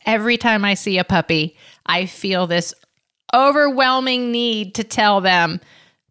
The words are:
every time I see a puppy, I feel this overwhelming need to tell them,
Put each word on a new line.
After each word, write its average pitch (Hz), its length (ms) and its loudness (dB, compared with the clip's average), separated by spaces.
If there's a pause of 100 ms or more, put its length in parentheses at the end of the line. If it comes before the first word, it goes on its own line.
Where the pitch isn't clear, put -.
every 226 320 0
time 220 260 0
I 202 80 2
see 190 240 -2
a 180 80 0
puppy, 160 540 -2 (260)
I 180 220 -2
feel 185 400 -4
this 175 260 -2 (640)
overwhelming 262 1000 2
need 226 440 -4
to 220 80 -4
tell 208 360 2
them, 175 400 2 (500)